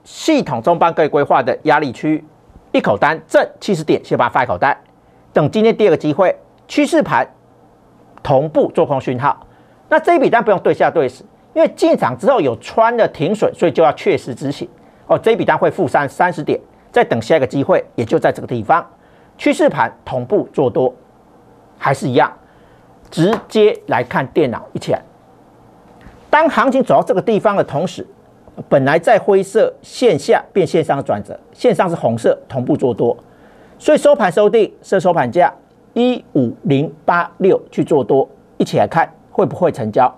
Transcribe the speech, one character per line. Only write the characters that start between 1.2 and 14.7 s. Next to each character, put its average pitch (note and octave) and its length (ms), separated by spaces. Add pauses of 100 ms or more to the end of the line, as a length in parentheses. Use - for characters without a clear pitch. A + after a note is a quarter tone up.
划 D3 180
的 A#2+ 220
压 D3+ 160
力 C3+ 140
区， D3+ 280 (520)
一 C4+ 80
口 G#2+ 160
单 D3+ 280
挣 D4 160 (200)
七 G#3 120
十 D#3 120
点， - 180
先 D3 140
把 B2 80
它 A#2 40
发 C#3 140
一 - 20
口 G#2+ 120
袋， C#3 200 (540)
等 D3+ 180
今 G#3+ 140
天 A3+ 120
第 G#3+ 120
二 E3+ 40
个 D3+ 40
机 D3+ 160
会， F3+ 260 (300)
趋 D4 180
势 D#4+ 160
盘 - 240 (960)
同 C#3+ 280
步 B3+ 260
做 E3 100
空 C#3+ 140
讯 B2+ 180
号。 C3 300 (400)
那 D#4 100
这 F4 180
一 E4 40
笔 G#3+ 100
单 A3 140
不 A3 80
用 F3+ 80
对 F3+ 140
下 C#3+ 180
对 C#3+ 160
死， - 160 (300)
因 D#4 80
为 D4+ 120
进 E4 240
场 B2 200
之 G3+ 120
后 B3 120
有 B2+ 160
穿 A#3 380
的 A3+ 120
停 D#3+ 260
损， E3 220
所 - 120
以 D#3+ 40
就 F3 100
要 D#3 120
确 E3+ 240
实 B2 180
执 C#3+ 160
行。 - 160 (400)